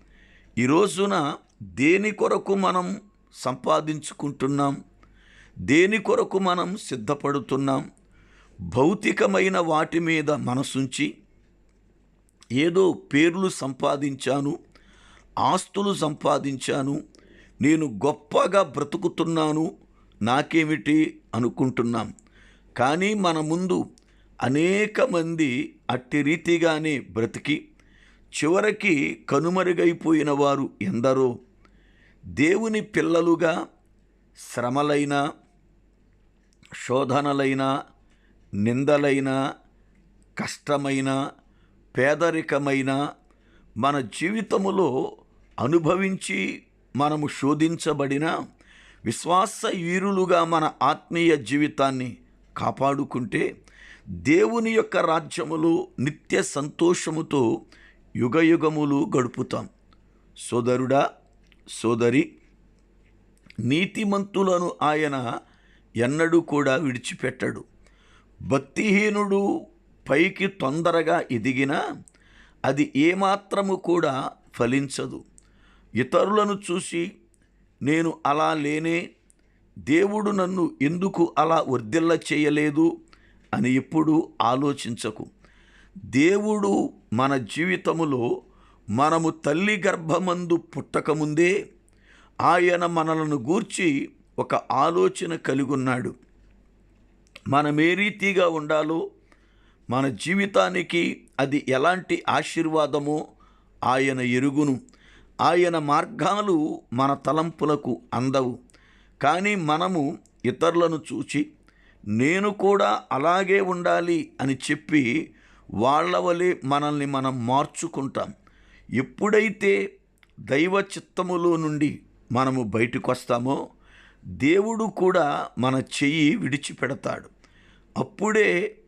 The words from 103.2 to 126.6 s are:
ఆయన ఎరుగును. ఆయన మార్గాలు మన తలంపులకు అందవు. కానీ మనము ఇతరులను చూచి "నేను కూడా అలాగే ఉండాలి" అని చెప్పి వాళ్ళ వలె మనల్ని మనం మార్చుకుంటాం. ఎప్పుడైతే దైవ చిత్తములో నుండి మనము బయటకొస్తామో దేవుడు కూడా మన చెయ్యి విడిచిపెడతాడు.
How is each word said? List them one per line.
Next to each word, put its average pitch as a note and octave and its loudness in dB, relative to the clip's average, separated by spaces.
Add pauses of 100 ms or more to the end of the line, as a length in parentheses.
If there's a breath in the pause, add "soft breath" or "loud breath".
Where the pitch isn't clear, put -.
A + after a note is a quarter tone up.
ఆయన C3 0
ఎరుగును. C3 2 (640 soft breath)
ఆయన E3+ 4
మార్గాలు D#3+ 0 (120)
మన C3+ 2
తలంపులకు C#3+ -2 (120)
అందవు. B2+ 0 (640 soft breath)
కానీ F#3 2
మనము D#3+ -2 (280)
ఇతరులను E3 2 (120)
చూచి C#3+ -4 (580 soft breath)
"నేను D#3 2
కూడా G3+ 2 (100)
అలాగే F3+ 2
ఉండాలి" F3 0 (100)
అని C3+ 0
చెప్పి D3 -2 (400 soft breath)
వాళ్ళ D3+ 2
వలె F3+ 2 (100)
మనల్ని C#3+ 0
మనం C3 -2
మార్చుకుంటాం. C#3 -4 (560 soft breath)
ఎప్పుడైతే G3 0 (440)
దైవ E3 2
చిత్తములో F3+ -2
నుండి D3+ -2 (320)
మనము C3 0
బయటకొస్తామో B2 -2 (560 soft breath)
దేవుడు G3 2
కూడా E3+ 0 (100)
మన C3 0
చెయ్యి D3 2
విడిచిపెడతాడు. C3 -6 (680 soft breath)